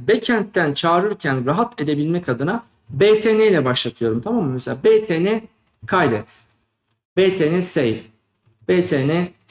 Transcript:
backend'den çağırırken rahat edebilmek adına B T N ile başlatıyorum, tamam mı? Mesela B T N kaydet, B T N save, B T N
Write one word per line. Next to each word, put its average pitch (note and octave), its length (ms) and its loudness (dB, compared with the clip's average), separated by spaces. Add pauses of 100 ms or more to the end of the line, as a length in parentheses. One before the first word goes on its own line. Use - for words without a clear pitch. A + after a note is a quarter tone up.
backend'den G#3 680 0
çağırırken E3+ 720 0
rahat F3 360 -2
edebilmek D3+ 480 -2
adına D3 340 -4 (260)
B G#3 300 4
T A3 180 2
N A3 100 4
ile D#3+ 180 2
başlatıyorum, A#2+ 560 -2
tamam A3 240 -2
mı? C3 80 -4
Mesela B2+ 300 -6
B A3 200 4
T E3+ 200 -2
N A3 200 0 (420)
kaydet, A#2 400 0 (920)
B F#3 180 4
T D#3+ 160 0
N F3+ 100 0
save, B2+ 380 -2 (680)
B F3+ 180 2
T C#3 220 0
N F3 240 0 (200)